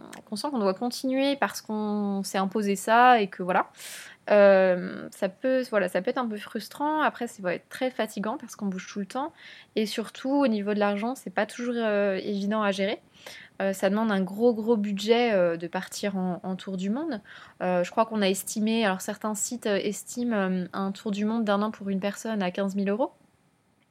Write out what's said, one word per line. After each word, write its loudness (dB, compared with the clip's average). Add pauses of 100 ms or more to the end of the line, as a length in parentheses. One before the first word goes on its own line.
(260)
qu'on -8
sent -4
qu'on -2
doit 2
continuer 0
parce -2
qu'on -2
s'est -4
imposé 0
ça, 6
et 2
que -10
voilà, 0 (580)
euh, 6
ça -4
peut, 0
voilà, 2
ça 0
peut -2
être -2
un -2
peu -6
frustrant. -4
Après, 0
ça -14
va -2
être -14
très -4
fatigant -4
parce -14
qu'on -6
bouge -6
tout -6
le -6
temps, -6 (420)
et 0
surtout, -6
au 4
niveau 0
de 0
l'argent, 0
c'est -12
pas 0
toujours, -6
euh, 2
évident -2
à 2
gérer. 0 (640)
Euh, 0
ça 2
demande 2
un 2
gros, 2
gros 2
budget, 2
euh, 4
de -6
partir -4
en, -2
en -4
tour -8
du -4
monde. -4 (400)
Euh, 2
je -4
crois 4
qu'on -2
a 4
estimé, 0
alors 0
certains -6
sites, -6
euh, 2
estiment, -2
euh, 0
un -2
tour -6
du -2
monde 0
d'un 2
an -2
pour -8
une 0
personne -4
à 0
quinze -2
mille 0
euros. 0 (800)